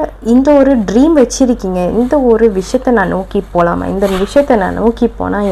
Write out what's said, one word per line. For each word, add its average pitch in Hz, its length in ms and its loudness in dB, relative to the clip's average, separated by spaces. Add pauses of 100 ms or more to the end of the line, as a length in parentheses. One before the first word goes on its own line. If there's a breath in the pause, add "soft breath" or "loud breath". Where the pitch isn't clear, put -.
(340)
இந்த 269 160 4 (120)
ஒரு 269 120 4 (160)
ட்ரீம் 269 320 2
வச்சிருக்கீங்க, 226 640 0 (180)
இந்த 254 180 0 (120)
ஒரு 226 260 4
விஷயத்தை 254 400 -2
நான் 180 200 0
நோக்கி 196 240 -4 (120)
போலாமா, 175 400 -2
இந்த 196 160 -2 (140)
விஷயத்தை 285 400 2
நான் 180 180 -4
நோக்கி 226 280 0 (120)
போனா 185 200 -4 (100)